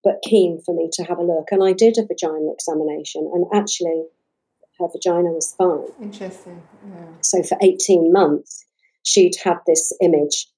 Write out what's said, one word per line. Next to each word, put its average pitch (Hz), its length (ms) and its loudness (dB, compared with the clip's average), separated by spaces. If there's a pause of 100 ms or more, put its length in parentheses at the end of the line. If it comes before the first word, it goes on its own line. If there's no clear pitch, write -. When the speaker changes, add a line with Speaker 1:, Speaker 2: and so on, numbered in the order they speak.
Speaker 1:
but - 180 0
keen 180 380 2
for 180 140 -6
me 165 180 -4
to 175 120 -8
have 175 160 -6
a - 20 -2
look. 165 300 -2
And 190 100 2
I 190 100 4
did 226 240 4
a 220 80 0
vaginal 156 480 -4
examination 156 800 -6
and 175 200 0
actually 170 560 -2 (720)
her 175 80 -4
vagina 175 420 0
was 165 220 -6
fine. 175 340 0 (140)
Speaker 2:
Interesting, 190 600 -16 (280)
yeah. 170 180 -18 (140)
Speaker 1:
So 185 240 0
for - 160 -2
eighteen 185 520 4
months, 165 520 0 (400)
she'd 180 400 4
had 175 200 0
this - 360 2
image 151 580 2